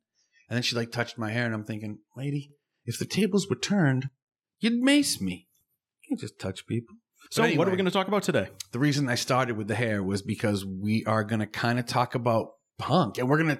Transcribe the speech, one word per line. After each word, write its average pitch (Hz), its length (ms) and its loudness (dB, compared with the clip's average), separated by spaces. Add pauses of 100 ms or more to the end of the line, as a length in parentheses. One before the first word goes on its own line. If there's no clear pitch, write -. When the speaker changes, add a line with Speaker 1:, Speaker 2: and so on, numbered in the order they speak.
(500)
Speaker 1:
And 113 80 -2
then 123 60 0
she, 120 120 -2
like, 117 160 -2
touched - 260 -4
my 110 140 -4
hair, 120 140 -2
and 113 100 -2
I'm 107 80 -4
thinking, 107 360 -8 (180)
"Lady, 143 340 -6 (340)
if 117 140 -6
the - 60 -6
tables 196 440 0
were 190 60 0
turned, 139 540 0 (500)
you'd 233 240 0
mace 285 380 4
me. 180 260 -6 (560)
You - 60 -20
can't 277 120 -4
just - 180 -12
touch - 280 -8
people." 117 300 -4 (340)
Speaker 2:
So - 120 0
Speaker 1:
But 170 120 4
Speaker 2:
what 165 120 4
are 190 40 2
we 185 40 0
Speaker 1:
anyway, - 20 -2
Speaker 2:
gonna 185 140 2
talk 190 180 0
about 202 140 2
today? 113 260 0 (240)
Speaker 1:
the 120 60 -4
reason 143 280 2
I 120 80 0
started 123 400 0
with 107 140 -6
the 110 60 0
hair 107 280 0
was 98 180 0
because 104 440 0
we 104 400 -2
are 110 180 2
gonna 107 240 -2
kinda 120 360 -2
talk 123 320 0
about 117 320 2 (320)
punk. 127 400 2
And 127 100 0
we're 151 80 4
gonna, 156 220 2